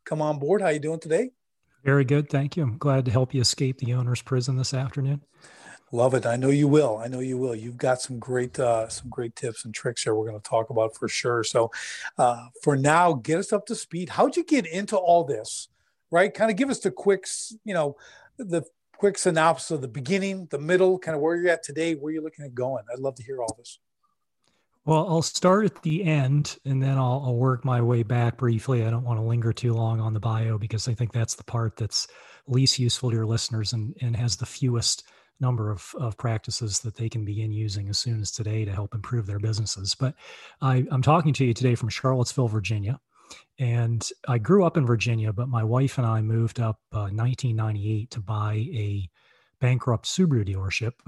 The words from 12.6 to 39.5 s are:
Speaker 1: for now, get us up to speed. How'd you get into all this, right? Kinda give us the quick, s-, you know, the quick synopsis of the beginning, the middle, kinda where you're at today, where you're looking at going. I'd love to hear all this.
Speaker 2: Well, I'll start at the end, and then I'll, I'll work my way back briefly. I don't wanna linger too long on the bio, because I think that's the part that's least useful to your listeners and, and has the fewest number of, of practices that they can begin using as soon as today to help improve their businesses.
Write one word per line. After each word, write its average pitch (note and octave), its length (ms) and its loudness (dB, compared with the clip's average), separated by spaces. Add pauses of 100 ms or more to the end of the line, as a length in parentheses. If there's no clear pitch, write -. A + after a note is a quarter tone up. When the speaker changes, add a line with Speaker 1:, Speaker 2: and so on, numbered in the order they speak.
Speaker 1:
for D3 120 4
now, D#3+ 380 4
get D3 260 -2
us G3 140 -4
up G3+ 140 -2
to A#3 80 -4
speed. E3+ 340 -10
How'd C4 260 2
you E4+ 100 0
get C4+ 200 2
into F#3+ 320 -4
all E3+ 280 6
this, A2+ 440 -6 (420)
right? F#3+ 220 4
Kinda A3 220 2
give F3+ 160 0
us - 80 -2
the F#3+ 120 -2
quick, F#3+ 340 0
s-, - 300 -10 (120)
you G3+ 80 -6
know, D3 240 0 (400)
the E3+ 260 -2 (320)
quick G3+ 220 2
synopsis D#3+ 520 2
of D3 120 -4
the C3 40 -8
beginning, F#3 600 -4
the D3 120 -6
middle, F#3 400 4
kinda D#3+ 200 -4
where D#3+ 180 0
you're F3 160 2
at E3 100 -2
today, D#3+ 320 -2
where D3+ 200 -6
you're D#3 80 -6
looking D3+ 240 -12
at B2 80 -14
going. B2 360 -4
I'd B2 80 -8
love C3+ 180 -4
to B2 60 -18
hear B2+ 200 -8
all A2+ 160 -6
this. - 200 -20 (1080)
Speaker 2:
Well, D#3 220 4
I'll D#3+ 140 2
start F#3+ 420 4
at - 180 -2
the E3 220 0
end, D3 640 2
and C3+ 160 0
then C3+ 160 2
I'll, C3 260 0
I'll B2 120 0
work B2+ 280 2
my B2 160 2
way A#2 220 2
back A#2+ 340 0
briefly. A#2 480 0
I A2+ 60 0
don't A#2+ 140 -2
wanna A2+ 200 -2
linger A2+ 260 0
too A#2 220 0
long A2+ 260 0
on A2 140 -2
the G#2+ 80 -2
bio, A2 380 0
because G#2+ 300 -4
I A#2 60 0
think A#2 180 -4
that's A2+ 240 -2
the - 80 -18
part A2+ 320 -4
that's - 300 -4 (400)
least C3 320 2
useful A#2+ 320 0
to A2+ 60 0
your A2+ 80 0
listeners A2 480 -2
and, A#2 300 -4
and A#2 140 -2
has A#2+ 200 0
the - 80 -6
fewest - 600 -2 (360)
number A#2 300 0
of, - 280 -8
of A#2 200 -4
practices A2 640 -4
that A2 160 -10
they A2+ 120 -4
can A2 160 -4
begin G#2+ 260 -4
using G#2 380 -4
as G2+ 100 -2
soon A2+ 220 -2
as G2 100 -4
today G#2+ 360 -2
to G2+ 60 -4
help G2 220 -6
improve G#2+ 320 -4
their G2+ 120 -4
businesses. G#2 560 -2